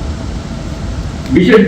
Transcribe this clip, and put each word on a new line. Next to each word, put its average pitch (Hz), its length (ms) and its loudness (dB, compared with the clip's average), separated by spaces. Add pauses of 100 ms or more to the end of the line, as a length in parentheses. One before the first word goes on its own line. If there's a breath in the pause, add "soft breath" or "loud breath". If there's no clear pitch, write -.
(1400)
বিশেষ 208 320 6